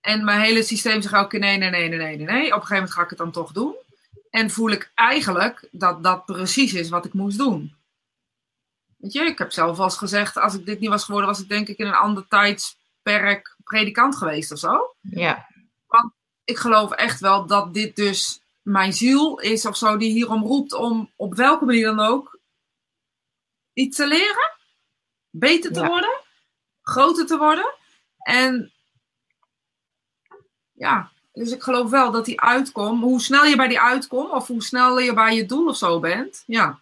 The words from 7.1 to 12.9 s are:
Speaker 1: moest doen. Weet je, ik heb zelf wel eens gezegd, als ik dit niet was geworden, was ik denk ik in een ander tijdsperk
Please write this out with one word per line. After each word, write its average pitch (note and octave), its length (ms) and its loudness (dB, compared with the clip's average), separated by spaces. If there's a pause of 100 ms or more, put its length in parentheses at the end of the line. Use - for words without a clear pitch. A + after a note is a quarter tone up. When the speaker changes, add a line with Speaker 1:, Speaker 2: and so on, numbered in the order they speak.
Speaker 1:
moest G3+ 260 -4
doen. F3 360 -2 (1200)
Weet G3 160 -14
je, C#4 120 -4
ik E4 140 -2
heb - 140 -6
zelf E3 240 0
wel F#3 100 0
eens F#3 100 -2
gezegd, G3+ 400 -2
als G3 180 0
ik F3+ 120 -10
dit G3+ 140 -8
niet A3 100 -4
was G3+ 140 0
geworden, G3+ 240 -2
was G3 120 -4
ik F#3+ 80 -14
denk G#3 200 -4
ik G3+ 100 -14
in A3 80 -4
een G3 80 -4
ander G3+ 340 2
tijdsperk G3+ 1400 -2